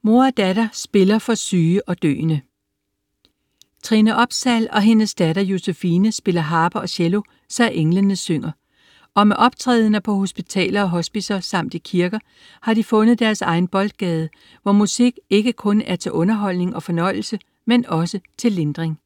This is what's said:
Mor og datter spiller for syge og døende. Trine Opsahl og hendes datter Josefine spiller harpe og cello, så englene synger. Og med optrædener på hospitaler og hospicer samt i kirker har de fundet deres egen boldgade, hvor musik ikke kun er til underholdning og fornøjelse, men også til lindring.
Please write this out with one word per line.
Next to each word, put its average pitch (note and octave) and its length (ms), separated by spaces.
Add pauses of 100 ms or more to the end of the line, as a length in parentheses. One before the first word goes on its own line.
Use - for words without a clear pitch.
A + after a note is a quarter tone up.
Mor A#3 240
og C4 120
datter G3+ 360
spiller G#3 460
for A3+ 160
syge F3 540
og F3 120
døende. D3+ 400 (1400)
Trine A3 320
Opsahl A#3 560
og G#3 100
hendes G#3+ 340
datter E3+ 260
Josefine F#3 720
spiller F3 300
harpe E3 380
og F3 100
cello, F#3 320 (280)
så A#3 200
englene F#3 460
synger. D#3 360 (640)
Og G#3 140
med G#3 80
optrædener A3+ 640
på G#3 140
hospitaler G3 680
og F#3+ 80
hospicer F#3 500
samt - 340
i E3+ 40
kirker F3+ 420 (420)
har A3+ 120
de G#3+ 100
fundet A3 360
deres A3 220
egen F3 260
boldgade, F3 640 (340)
hvor G3+ 80
musik G#3 420 (160)
ikke G#3+ 240
kun G#3 280
er F3+ 140
til - 160
underholdning F#3 640
og E3 80
fornøjelse, F#3 560 (260)
men A#3+ 200
også E3+ 340 (180)
til A#3 140
lindring. D#3+ 540